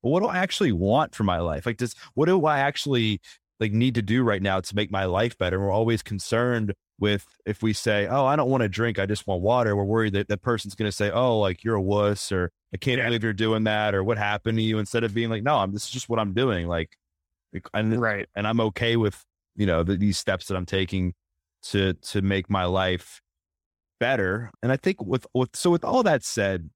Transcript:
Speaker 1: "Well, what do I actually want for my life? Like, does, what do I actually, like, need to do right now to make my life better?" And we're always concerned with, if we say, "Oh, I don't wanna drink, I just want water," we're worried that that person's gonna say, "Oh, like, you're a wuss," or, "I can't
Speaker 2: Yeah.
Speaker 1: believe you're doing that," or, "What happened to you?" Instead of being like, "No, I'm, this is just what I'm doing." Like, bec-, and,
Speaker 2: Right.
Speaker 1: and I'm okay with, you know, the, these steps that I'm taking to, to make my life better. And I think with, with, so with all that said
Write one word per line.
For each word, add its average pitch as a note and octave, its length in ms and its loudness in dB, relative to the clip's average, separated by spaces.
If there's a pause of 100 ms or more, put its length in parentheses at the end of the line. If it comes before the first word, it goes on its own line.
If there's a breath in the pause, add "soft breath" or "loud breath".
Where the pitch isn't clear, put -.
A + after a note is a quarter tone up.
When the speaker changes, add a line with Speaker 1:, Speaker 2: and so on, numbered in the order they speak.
Speaker 1:
"Well, B2 100 0
what F3+ 100 2
do - 60 0
I F3+ 100 -2
actually F#3 340 0
want G2 420 2
for A2 100 -2
my F2+ 160 0
life? E2 260 -4
Like, A#2 120 -4
does, B2 160 -4 (200 loud breath)
what D#3 120 2
do F3 200 2
I D3 140 2
actually, A#2+ 600 0 (400 loud breath)
like, A2 120 0
need A#2 240 2
to A#2 60 0
do A2+ 220 2
right G2+ 180 2
now F#2+ 180 2
to G2 160 -12
make G#2+ 140 0
my G2 140 0
life G2 340 0
better?" F#2 180 0
And G2 100 0
we're F#2+ 60 0
always A2+ 300 2
concerned A2+ 720 -2 (240)
with, G#2 280 0 (200)
if G#2 160 -4
we A2 100 2
say, G#2 340 0
"Oh, C3 200 2
I C#3+ 100 2
don't C3 140 0
wanna B2 180 2
drink, G2+ 300 -2
I G2 80 0
just G2+ 200 -4
want F2+ 160 -2
water," A2 340 2
we're G2+ 80 0
worried G#2+ 300 0
that G2 140 0
that G#2 140 -2
person's G#2+ 320 -4
gonna G#2 180 -2
say, G#2 180 -2
"Oh, A#2 300 2
like, F#2+ 240 0
you're A2+ 120 0
a G2 60 0
wuss," G#2 500 0
or, F2+ 200 0 (200)
"I F#2 60 -8
can't B2+ 200 0
Speaker 2:
Yeah. A#2 80 -2
Speaker 1:
believe A#2 180 0
you're A2 80 0
doing A2 320 0
that," G#2+ 300 2
or, F#2+ 100 0
"What G#2+ 140 0
happened G#2 400 -2
to A2 40 0
you?" A2 160 0
Instead A2+ 260 -2
of G#2 100 -4
being A#2 160 -2
like, A2 120 -4
"No, C#3+ 160 2
I'm, G2 140 0
this G#2 120 -8
is - 60 -10
just C3 180 -10
what A#2 120 0
I'm G2+ 140 -2
doing." G#2 340 0
Like, E2 280 -4 (560)
bec-, - 220 -12
and, A2 260 0
Speaker 2:
Right. G#2+ 360 -2
Speaker 1:
and G#2 100 -2
I'm A#2 140 0
okay A#2 360 0
with, G#2+ 280 0 (320)
you G#2 100 0
know, E2+ 180 4
the, F#2 120 0
these G2+ 220 0
steps - 300 -4
that F#2+ 80 -2
I'm F2+ 100 -6
taking F#2+ 480 -2 (500)
to, F#2+ 300 0
to - 280 -4
make G2 280 0
my F#2+ 160 2
life F#2 560 -2 (800)
better. A2+ 500 -2 (120)
And B2 100 0
I C3+ 40 2
think - 260 -2
with, A2+ 320 -2
with, B2+ 220 0
so F3+ 140 0
with E3+ 140 2
all B3+ 180 2
that D#3 220 2
said F#2+ 520 -2